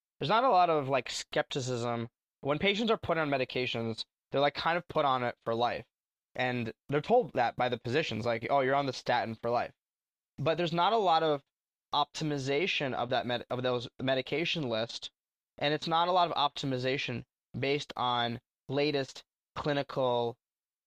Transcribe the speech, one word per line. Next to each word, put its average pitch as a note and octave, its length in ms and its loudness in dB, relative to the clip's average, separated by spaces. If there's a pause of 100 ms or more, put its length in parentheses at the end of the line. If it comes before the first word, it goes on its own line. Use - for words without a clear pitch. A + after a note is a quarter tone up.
(200)
There's C3+ 100 -2
not A3+ 140 4
a C4+ 60 4
lot F3+ 200 6
of, D3 180 2
like, C3+ 220 0
skepticism. A#2+ 960 -2 (340)
When C#3+ 180 -2
patients G#3 320 2
are G#3+ 60 2
put E3+ 200 -2
on D3+ 120 0
medications, B2 760 -2 (260)
they're, C#3 160 0
like, C#3+ 60 0
kind E3+ 240 0
of E3+ 100 -8
put D#3 180 0
on C3 180 2
it A#2+ 200 -2
for A2+ 100 0
life. A2+ 320 -2 (500)
And B2 360 -2 (180)
they're C#3+ 120 0
told A3 320 2
that A#2 220 0
by B2 140 0
the A#2+ 140 -4
physicians, A#2 420 -2
like, A#2 240 -2
"Oh, C#3 120 2
you're C3 200 2
on C#3+ 40 -2
the B2+ 80 -4
statin A2+ 480 -2
for A#2 80 -4
life." A#2 240 -2 (640)
But D#3 200 0
there's E3+ 160 0
not F3 200 4
a A#3 40 4
lot E3 260 4
of D3 180 2 (520)
optimization C#3+ 1000 0
of A#2+ 160 -2
that B2 160 0
med-, A#2+ 240 -4
of B2 140 -4
those B2 260 -2 (120)
medication C3+ 680 -2
list, A2+ 420 -4 (460)
and D3 160 0
it's D3+ 140 -4
not E3+ 200 2
a F3+ 40 2
lot F3 200 4
of - 60 -6
optimization C3 880 -2 (360)
based C#3 380 -2
on A#2+ 420 0 (300)
latest C#3+ 540 0 (320)
clinical B2+ 800 0 (500)